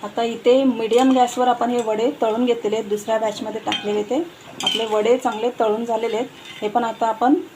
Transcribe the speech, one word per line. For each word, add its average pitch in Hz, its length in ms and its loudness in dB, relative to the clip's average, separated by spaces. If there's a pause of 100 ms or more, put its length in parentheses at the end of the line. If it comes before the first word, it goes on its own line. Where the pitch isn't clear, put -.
आता 226 200 -4
इथे 240 400 4
मीडियम 240 480 2
गॅसवर 247 360 4
आपण 240 220 0
हे 240 140 0
वडे 220 280 0 (100)
तळून 226 240 2
घेतलेले 226 300 0
आहेत, 214 140 -4
दुसऱ्या 208 280 -2
बॅचमध्ये 220 480 -4
टाकलेले 208 380 -2
ते. 247 140 -2 (460)
आपले 220 220 0
वडे 214 320 2
चांगले 233 320 -2 (100)
तळून 220 260 0
झालेले 226 320 -2
आहेत. 254 100 -4 (340)
हे 214 60 -4
पण 226 160 0
आता 226 240 -2
आपण 240 260 2 (220)